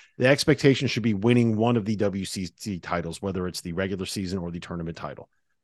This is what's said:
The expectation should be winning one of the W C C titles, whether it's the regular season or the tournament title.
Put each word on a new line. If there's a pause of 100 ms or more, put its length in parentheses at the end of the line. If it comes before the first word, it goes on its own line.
(160)
The
expectation
should
be
winning
one
of
the
W
C
C
titles,
whether
it's
the
regular
season
or
the
tournament
title. (360)